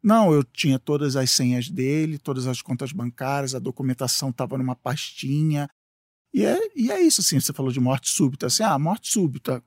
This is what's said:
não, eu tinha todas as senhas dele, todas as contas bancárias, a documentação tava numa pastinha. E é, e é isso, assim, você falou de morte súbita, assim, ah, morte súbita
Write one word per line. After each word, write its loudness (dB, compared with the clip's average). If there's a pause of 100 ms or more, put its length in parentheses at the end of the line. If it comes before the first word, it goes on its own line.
não, 6
eu 4
tinha 0
todas -2
as 0
senhas 0
dele, -2
todas -6
as -4
contas -6
bancárias, -6
a -6
documentação -4
tava -6
numa -2
pastinha. -2 (640)
E 2
é, 2 (180)
e 0
é -2
isso, 4
assim, 2
você -4
falou -2
de -2
morte 0
súbita, 2
assim, 0
ah, 2
morte -2
súbita 0